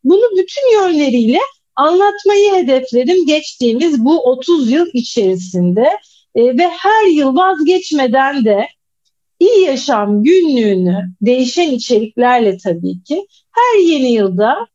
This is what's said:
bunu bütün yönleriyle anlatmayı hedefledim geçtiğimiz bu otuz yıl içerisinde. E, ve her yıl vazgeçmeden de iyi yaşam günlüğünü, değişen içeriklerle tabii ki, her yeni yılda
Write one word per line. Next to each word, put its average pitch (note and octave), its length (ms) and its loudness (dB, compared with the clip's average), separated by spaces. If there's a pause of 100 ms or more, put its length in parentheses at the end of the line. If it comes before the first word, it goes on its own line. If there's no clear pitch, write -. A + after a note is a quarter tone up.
bunu G4 340 2
bütün G#4+ 440 0
yönleriyle C#4 580 0 (360)
anlatmayı G4+ 800 2
hedefledim C4 720 0
geçtiğimiz C#4 800 -2
bu C4+ 240 0
otuz C4 420 0
yıl E4+ 220 0
içerisinde. F#3 960 -2 (480)
E, A#3+ 220 2
ve F4 100 2
her G4+ 400 0
yıl C#4+ 280 0
vazgeçmeden C#4+ 1080 0
de G#3 220 0 (760)
iyi G4 240 4
yaşam G#3 580 -2
günlüğünü, A3+ 760 2 (240)
değişen B3+ 500 0
içeriklerle A#3 840 0
tabii F3+ 460 -6
ki, F#4+ 240 -8 (240)
her A#4 280 2
yeni D4 320 2
yılda G#3+ 640 0